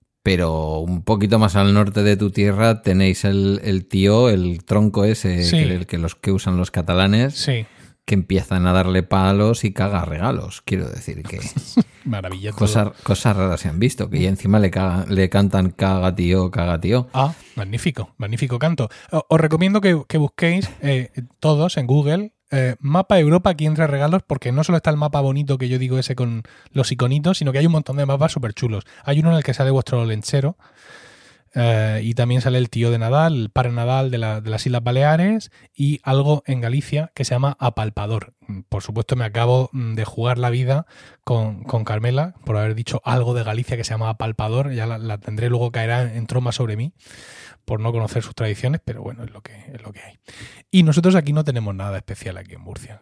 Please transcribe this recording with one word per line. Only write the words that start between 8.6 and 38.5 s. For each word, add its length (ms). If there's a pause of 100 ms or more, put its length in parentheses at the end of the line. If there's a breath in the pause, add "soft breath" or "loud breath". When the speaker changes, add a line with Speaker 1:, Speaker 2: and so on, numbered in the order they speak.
Speaker 1:
a 80
darle 300
palos 600
y 100
caga 320
regalos. 580
Quiero 260
decir 340
que 160
Speaker 2:
<laughs> 460 (200)
Maravilla 460
todo. 80
Speaker 1:
cosas, 300 (140)
cosas 340
raras 240
se 80
han 100
visto, 300
que 100
ya 100
encima 300
le 120
caga, 360
le 220
cantan 420
"caga 440
tío, 360
caga 300
tío". 320
Speaker 2:
Ah, 200 (220)
magnífico, 640
magnífico 420
canto. 300 (220 loud breath)
O-, 180
os 100
recomiendo 420
que, 260
que 120
busquéis, 500 (140)
eh, 260 (300)
todos 380
en 100
Google, 460 (180)
eh, 280
"Mapa 400
Europa, 360
quién 180
trae 140
regalos", 340
porque 300
no 120
solo 140
está 140
el 60
mapa 240
bonito 360
que 100
yo 120
digo 180
ese 180
con 280 (300 loud breath)
los 180
iconitos, 480
sino 120
que 60
hay 80
un 60
montón 260
de 80
mapas 280
súper 200
chulos. 300 (200 loud breath)
Hay 180
uno 100
en 60
el 60
que 120
sale 160
vuestro 340
lenchero, 520 (1000 loud breath)
eh, 460
y 120
también 260
sale 160
el 120
tío 220
de 80
Nadal, 360
el 140
padre 220
Nadal 400
de 60
la, 240
de 80
las 160
Islas 180
Baleares, 680 (220 soft breath)
y 300
algo 440
en 120
Galicia 560
que 80
se 100
llama 260
Apalpador. 760 (340)